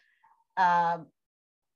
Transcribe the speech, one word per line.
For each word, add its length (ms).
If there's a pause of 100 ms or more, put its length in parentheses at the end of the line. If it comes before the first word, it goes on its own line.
(560)
um, 520 (680)